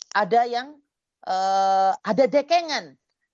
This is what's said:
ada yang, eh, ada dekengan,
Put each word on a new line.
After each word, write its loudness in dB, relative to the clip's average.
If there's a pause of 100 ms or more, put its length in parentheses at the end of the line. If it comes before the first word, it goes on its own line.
(120)
ada 2
yang, -8 (480)
eh, 2 (120)
ada 2
dekengan, -2 (400)